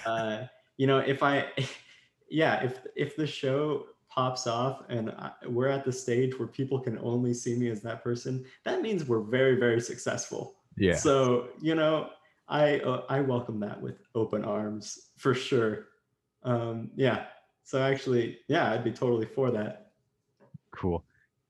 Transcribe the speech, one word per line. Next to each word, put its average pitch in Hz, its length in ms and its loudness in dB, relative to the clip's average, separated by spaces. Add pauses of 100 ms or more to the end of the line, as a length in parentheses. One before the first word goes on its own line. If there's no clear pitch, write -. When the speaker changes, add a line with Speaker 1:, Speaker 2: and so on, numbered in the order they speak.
Speaker 1:
Uh, 113 400 -2 (320)
you 135 80 4
know, 135 120 6
if 139 240 0
I, 139 280 2 (400)
<laughs> - 400 -20
yeah, 143 320 4
if, 123 160 -4 (180)
if 139 200 -4
the 156 100 0
show 143 600 -2 (220)
pops 127 380 -2
off 120 420 -2
and 110 220 -4
I, - 220 -10 (140)
we're 123 220 0
at 135 160 0
the 127 80 -2
stage 127 460 0
where 117 100 -4
people 135 320 -4
can 113 180 -6
only 120 340 0
see 120 240 -4
me 120 120 0
as 107 140 -4
that 113 200 -8
person, 127 420 -4 (200)
that 370 180 -2
means 202 220 -2
we're 117 180 2
very, 127 340 4
very 117 240 4
successful. - 760 -6 (200)
Speaker 2:
Yeah. 92 180 4
Speaker 1:
So, 127 560 4 (100)
you 160 140 2
know, 156 360 2 (400)
I, 151 300 4
uh, 127 280 -2
I 135 120 2
welcome 120 400 0
that 104 200 -6
with 123 220 -10 (140)
open 107 280 0
arms 107 720 -6
for 135 160 2
sure. 113 540 0 (540)
Um, 117 540 -2
yeah. 120 320 2 (340)
So - 180 -2
actually, 131 680 0
yeah, 135 240 2
I'd 117 120 -2
be 113 80 0
totally 117 340 0
for 131 260 0
that. 107 400 -6 (800)
Speaker 2:
Cool. 85 320 -4 (460)